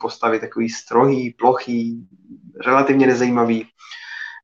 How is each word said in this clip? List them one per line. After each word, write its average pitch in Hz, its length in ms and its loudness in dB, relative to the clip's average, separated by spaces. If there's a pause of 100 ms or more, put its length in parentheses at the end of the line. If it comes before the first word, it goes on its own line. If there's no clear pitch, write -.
postavy 113 400 -2
takový 113 280 -4
strohý, 123 600 0
plochý, 117 760 -2 (580)
relativně 135 420 4
nezajímavý. 120 600 2 (760)